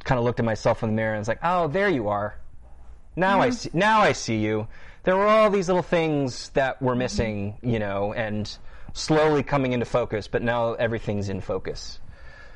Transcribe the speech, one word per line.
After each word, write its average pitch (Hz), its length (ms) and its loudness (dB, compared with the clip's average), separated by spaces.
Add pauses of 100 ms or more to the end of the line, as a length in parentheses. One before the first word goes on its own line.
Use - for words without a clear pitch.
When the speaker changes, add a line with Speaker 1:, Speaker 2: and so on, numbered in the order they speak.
Speaker 1:
kinda 127 180 2
looked 120 160 0
at 113 60 2
myself 113 380 2
in 117 80 2
the 107 40 2
mirror 110 180 0
and 107 80 -2
was 104 80 -4
like, 113 140 -2
"Oh, 175 260 2
there 190 200 2
you 127 200 2
are. 104 300 -2 (760)
Now 190 240 4
I 208 80 4
Speaker 2:
Mm-hmm. 247 80 0
Speaker 1:
see, - 180 -8
now 214 260 4
I 170 120 6
see - 260 -2
you. 107 280 0 (360)
There 185 140 2
were 202 100 4
all 214 240 6
these 190 180 0
little 180 140 4
things 151 680 0
that 135 300 0
were 123 160 2
missing, 107 580 -2
Speaker 2:
Mm-hmm. 120 140 -8
Speaker 1:
you 113 100 2
know, 101 360 -2
and 107 420 -4 (380)
slowly 151 480 4
coming 131 300 0
into 123 140 0
focus, 110 420 -2
but 123 140 -2
now 117 320 0
everything's 107 540 -2
in 95 140 -4
focus." - 580 -6 (560)